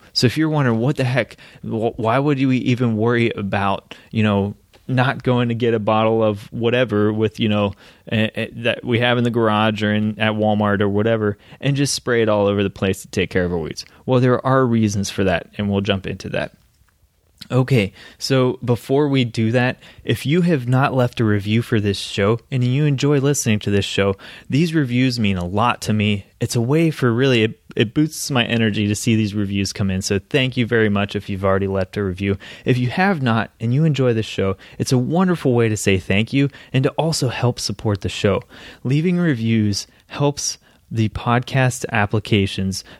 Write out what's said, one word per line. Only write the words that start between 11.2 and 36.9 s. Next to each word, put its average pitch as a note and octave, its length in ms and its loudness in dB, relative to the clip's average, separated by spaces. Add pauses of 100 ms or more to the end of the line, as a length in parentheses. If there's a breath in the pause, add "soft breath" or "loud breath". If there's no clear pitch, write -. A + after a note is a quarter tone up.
and C#3 160 0
just C#3 160 0
spray A#2 280 -2
it G#2+ 60 2
all G#2 200 2
over G2+ 160 0
the G2 60 0
place F#2+ 340 -4
to - 40 -20
take F2+ 220 -2
care F2+ 160 0
of F2 80 -4
our E2+ 60 -2
weeds?" D2+ 260 -10 (200 loud breath)
Well, B2+ 140 2
there B2 260 2
are C3 200 2
reasons G#2+ 440 0
for - 140 -2
that, F#2 240 0 (100)
and G#2 140 -2
we'll G2+ 80 2
jump G2 260 -2
into F#2 240 -8
that. D2+ 220 -6 (1000)
Okay, B2+ 420 2 (260 loud breath)
so B2+ 440 0
before C3+ 440 0
we C#3 160 2
do A2+ 300 -2
that, B2 260 0 (240 loud breath)
if - 220 -4
you D#3+ 160 2
have D3+ 260 0
not C3 260 2
left B2 260 0
a B2 40 2
review G#2+ 400 2
for A2+ 160 0
this G2+ 180 0
show A#2 400 0 (140)
and B2+ 120 0
you C3 220 0
enjoy C#3+ 340 2
listening C3 400 0
to G2+ 120 -4
this G2 140 2
show, G2 320 0 (320 loud breath)
these D#3+ 260 0
reviews B2 440 2
mean G2 180 2
a F2 80 -4
lot G2+ 380 0
to G#2+ 100 0
me. G#2 320 0 (160)
It's A#2+ 160 -2
a A#2+ 40 2
way D#3 300 2
for B2+ 200 0
really, B2 320 2
it, A2+ 160 -2 (160)
it A2 200 0
boosts D#3 340 -2
my B2 160 0
energy G#2+ 420 0
to G#2 60 0
see A2+ 220 0
these G#2+ 180 0
reviews G2 400 -2
come G2 160 -2
in. F#2+ 140 -2
So G2+ 160 0
thank C3 380 -2
you A#2+ 100 0
very A2+ 220 2
much G2+ 260 -2
if G#2 120 -8
you've G2 180 -4
already G2 220 2
left F#2+ 300 -4
a G#2 60 -2
review. F#2+ 340 -2 (280 loud breath)
If B2 120 2
you B2 120 -2
have F#3 320 0
not A2+ 380 0
and A2+ 140 -2
you D3 100 2
enjoy C3 300 2
this A2 140 -2
show, G2 300 -2 (200 loud breath)
it's - 140 -4
a C3 60 4
wonderful D#3 560 0
way A#2 160 2
to G#2+ 80 -2
say G2 200 2
thank G#2+ 360 0
you C#3 160 2 (220 loud breath)
and C3 120 2
to C#3 80 0